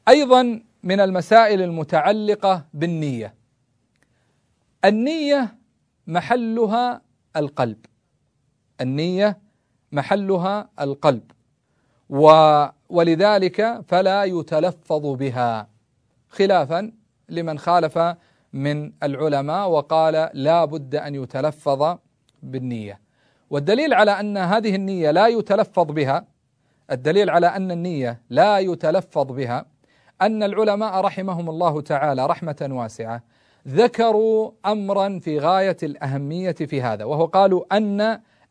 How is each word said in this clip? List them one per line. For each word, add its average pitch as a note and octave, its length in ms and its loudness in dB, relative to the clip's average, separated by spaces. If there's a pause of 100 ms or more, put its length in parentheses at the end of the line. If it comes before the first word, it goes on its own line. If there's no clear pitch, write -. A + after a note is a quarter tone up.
أيضًا B3+ 540 4 (200)
من F#3+ 180 0
المسائل G3 600 4
المتعلقة F#3 1000 0 (100)
بالنية، D3 600 -6 (1500)
النية C#4 720 0 (500)
محلها A3+ 960 -2 (340)
القلب، C3 420 -4 (1000)
النية F3 580 -2 (540)
محلها G3 760 -2 (120)
القلب، C#3 500 0 (800)
و-، D3+ 560 6 (220)
ولذلك F#3+ 1000 0
فلا F#3+ 360 0
يتلفظ E3+ 800 -4
بها، B2 640 -4 (600)
خلافًا F#3+ 640 0 (360)
لمن E3 300 -8
خالف E3+ 400 0 (540)
من D3 400 -6 (100)
العلماء D3 680 -2
وقال D#3+ 640 2
لا D#3+ 300 2
بد C#3+ 300 -6
أن D3 200 -6
يتلفظ C#3 840 -2 (460)
بالنية. B2 580 -10 (500)
والدليل G#3 440 0
على G#3 160 6
أن G3+ 260 -4
هذه G3+ 380 0
النية F#3+ 360 -2
لا F3+ 160 4
يتلفظ G#3 640 0
بها، D3+ 340 -2 (640)
الدليل D#3 400 0
على E3+ 160 4
أن F#3 240 -2
النية D#3+ 500 -6 (100)
لا F#3+ 280 4
يتلفظ E3 760 -2
بها B2 340 -6 (560)
أن G#3+ 200 0
العلماء G3+ 580 -2
رحمهم F#3 500 -4
الله D#3+ 300 -2
تعالى C#3+ 460 -2
رحمة D#3 440 -6
واسعة A#2 520 -10 (460)
ذكروا A3 800 2 (160)
أمراً G3+ 520 -2
في D3+ 200 -4
غاية F#3 440 2
الأهمية D3+ 720 -6
في C#3+ 300 -6
هذا، G#2+ 220 -4
وهو D3 200 -2
قالوا F#3+ 520 2
أن G#3 440 -2 (300)